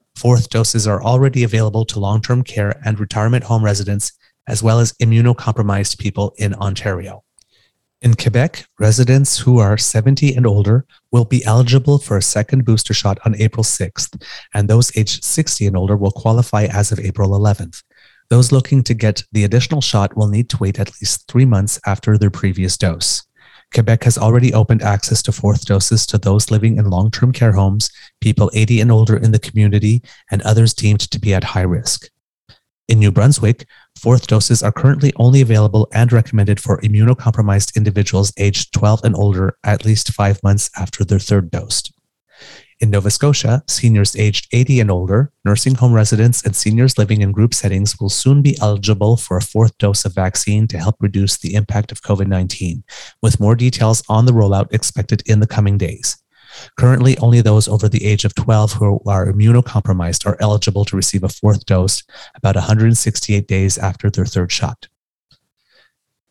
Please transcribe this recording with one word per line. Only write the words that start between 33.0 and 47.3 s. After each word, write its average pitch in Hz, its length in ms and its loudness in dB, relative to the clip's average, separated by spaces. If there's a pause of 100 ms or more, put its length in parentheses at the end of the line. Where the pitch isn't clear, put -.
Brunswick, 113 540 2 (320)
fourth 120 280 2
doses 110 360 0
are 107 100 0
currently 139 440 0
only 127 240 4
available 107 520 2
and 117 200 2
recommended 104 460 0
for - 220 -4
immunocompromised 107 960 0
individuals 101 600 0
aged 101 340 -2
twelve 107 320 2
and 104 100 2
older 95 480 0
at 104 220 -2
least 107 280 0
five 98 300 -2
months 101 340 0
after - 280 -6
their 98 140 0
third 95 320 -2
dose. - 320 -6 (960)
In 110 100 2
Nova 101 220 0
Scotia, 139 560 0
seniors 107 480 0
aged 107 340 -2
eighty 123 300 2
and 104 100 2
older, 95 420 0 (120)
nursing 117 320 0
home 120 160 2
residents, 113 500 2
and 104 120 -4
seniors 120 440 0
living 107 220 0
in 98 100 0